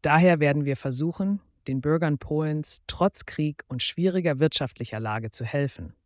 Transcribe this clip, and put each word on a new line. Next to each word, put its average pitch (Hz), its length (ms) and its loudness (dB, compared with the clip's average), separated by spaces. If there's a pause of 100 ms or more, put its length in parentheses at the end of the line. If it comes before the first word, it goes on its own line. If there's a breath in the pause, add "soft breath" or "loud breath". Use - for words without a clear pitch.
Daher 160 400 6
werden 143 240 2
wir 139 120 0
versuchen, 170 640 -2 (280)
den 135 120 -2
Bürgern 151 380 2
Polens 151 600 -4 (100)
trotz - 360 0
Krieg 151 440 -4
und 123 160 -6
schwieriger 175 560 0
wirtschaftlicher 131 580 -2
Lage 110 320 -4
zu - 140 -8
helfen 139 500 -4 (120)